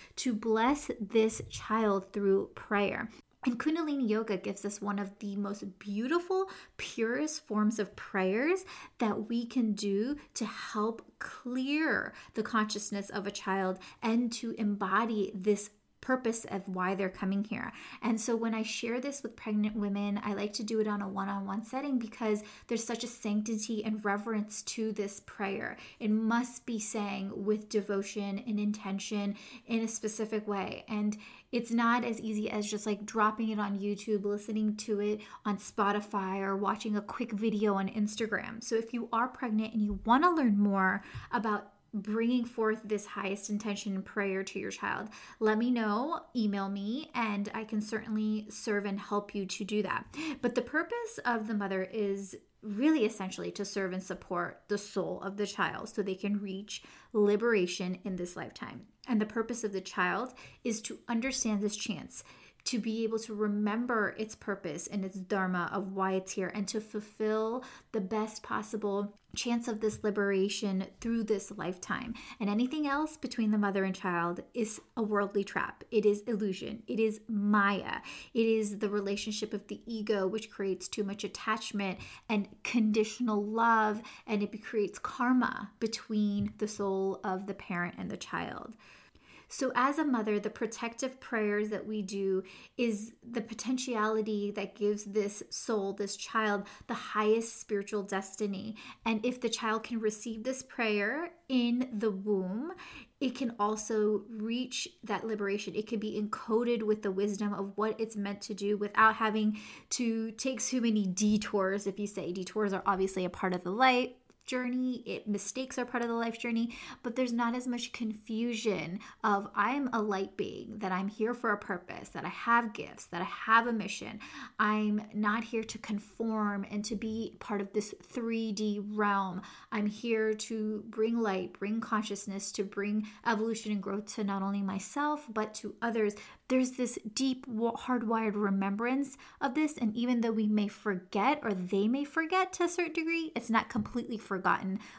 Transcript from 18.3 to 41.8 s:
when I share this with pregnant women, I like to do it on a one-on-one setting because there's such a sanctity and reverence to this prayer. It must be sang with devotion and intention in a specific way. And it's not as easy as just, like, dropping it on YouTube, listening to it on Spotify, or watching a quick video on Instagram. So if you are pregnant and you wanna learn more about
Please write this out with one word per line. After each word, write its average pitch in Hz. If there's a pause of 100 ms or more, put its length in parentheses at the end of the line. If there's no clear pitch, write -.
when 226
I 220
share 233
this 277
with 226
pregnant 214
women, 202
I 202
like 208
to 240
do 220
it 214
on 208
a 196
one-on-one 196
setting 262
because 214 (240)
there's 226
such 226
a 233
sanctity 214
and 214
reverence 208
to 220
this 202
prayer. - (240)
It 214
must 226
be 226
sang 202 (120)
with 214
devotion 202
and 208
intention 202 (300)
in 226
a 220
specific 214
way. 202
And 208 (340)
it's 233
not 233
as 226
easy 214
as 208
just, 208
like, 208
dropping 214
it 208
on 202
YouTube, 202
listening 208
to 208
it 208 (260)
on 208
Spotify, 202
or 196
watching 208
a 202
quick -
video 214
on 196
Instagram. 220
So -
if 226
you 240
are 233
pregnant 220
and 220
you 208
wanna 294
learn 247
more 196 (280)
about 214 (280)